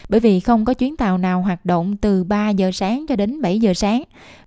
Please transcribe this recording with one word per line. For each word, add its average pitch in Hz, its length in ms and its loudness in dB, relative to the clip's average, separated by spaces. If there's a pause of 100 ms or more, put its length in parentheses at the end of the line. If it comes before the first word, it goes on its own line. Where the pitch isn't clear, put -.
bởi 214 100 4
vì 208 200 4
không 220 260 2
có 254 80 0
chuyến 269 240 -4
tàu 185 200 0
nào 180 240 0
hoạt 185 240 -4
động 180 320 0
từ 196 260 0
ba 208 260 0
giờ 190 220 0
sáng 226 380 -4
cho 269 60 -2
đến 220 260 -2
bảy 202 180 0
giờ 214 140 4
sáng. 220 300 0 (440)